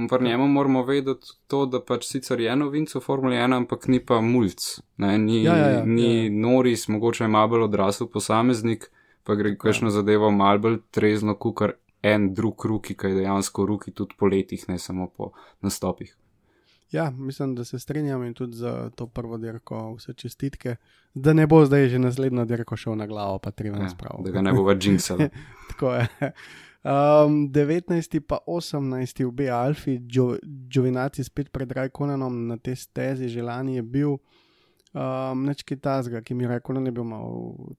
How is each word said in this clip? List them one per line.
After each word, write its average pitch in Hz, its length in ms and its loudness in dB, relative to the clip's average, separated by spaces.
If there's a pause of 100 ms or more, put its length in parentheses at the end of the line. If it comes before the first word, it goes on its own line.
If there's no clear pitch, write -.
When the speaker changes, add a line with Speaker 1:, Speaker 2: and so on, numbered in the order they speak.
Speaker 1:
pri 127 180 2
njemu 123 240 2
moramo 139 380 4
vedeti 135 420 -2 (180)
to, 139 200 0
da 127 160 -2
pač 120 260 -4
sicer 131 320 -4
je 117 160 0
novinc 147 380 -2
v 135 80 -6
Formuli 131 360 0
ena, 123 200 2
ampak 123 320 -2
ni 127 100 4
pa 120 220 2
mulc, 113 420 2 (320)
ne, 98 220 2
ni, 110 240 4
Speaker 2:
Ja, 165 160 6
ja, 151 140 6
ja, 123 100 2
Speaker 1:
ni 113 260 2
Speaker 2:
ja, 117 160 4
ja. 110 100 0
Speaker 1:
Norris, 117 540 2
mogoče 113 380 0
je 110 40 2
malo 107 200 4
bolj 113 160 2
odrasel 101 420 0
posameznik, 113 800 0 (400)
pa 104 80 0
gre 104 140 0
Speaker 2:
Ja. 101 80 -2
Speaker 1:
kakšno 107 340 2
zadevo 104 400 4
malo 101 300 6
bolj 113 180 2 (100)
trezno, 107 460 2
kakor 107 380 -2 (280)
en 104 300 2
drug 104 320 -2
rookie, 107 320 -4
ki - 140 -6
je 95 80 0
dejansko 98 500 0
rookie 101 260 -4
tudi - 220 -8
po - 120 0
letih, 98 400 0
ne 92 120 -6
samo 92 300 -8
po 95 240 -12 (240)
nastopih. - 580 -6 (800)
Speaker 2:
Ja, 156 180 -2
mislim, 135 440 -6
da 120 100 -6
se 127 140 -10
strinjam 139 440 -4
in 120 120 -8
tudi 123 200 -10
za 120 360 -8
to 117 180 -10
prvo 117 300 -10
dirko 113 560 -10
vse 120 200 -16
čestitke. 127 640 -8 (400)
Da 135 160 6
ne 156 140 6
bo 156 180 8
zdaj 139 240 4
že 123 100 0
naslednjo 127 460 0
dirko 117 320 -4
šel 113 180 -6
na 107 120 -6
glavo, 101 320 -6
pa 107 120 -8
trinajst 101 440 -6
Speaker 1:
Ja, 90 40 -16
Speaker 2:
prav. - 240 -12
Speaker 1:
da 92 80 -6
ga 92 120 -2
ne 95 100 2
bova 98 220 4
jinxali. 95 540 2 (220)
Speaker 2:
<laughs> - 200 -20
Tako 127 220 -2
je. 120 140 2 (760)
Ehm, 147 640 6
devetnajsti 156 760 0
pa 143 240 -4
osemnajsti 135 800 -4
obe 127 240 -2
Alfi, 131 500 -2
Gio-, 123 440 0
Giovinazzi 127 800 -2
spet 139 240 -8
pred 131 220 -8
Raikkonenom 135 760 -4
na 117 120 -6
tej 127 200 -8
stezi, 131 520 -6
že 117 140 -6
lani 127 340 -6
je 123 60 -4
bil. 135 360 -2 (760)
Ehm, 131 520 -4
nič 143 180 -4
kaj 139 140 -8
takega, 123 420 -4
ki 120 140 -10
mi 123 120 -2
Raikkonen 123 380 -4
je 127 80 -4
bil 120 120 -6
malo 117 500 -10 (240)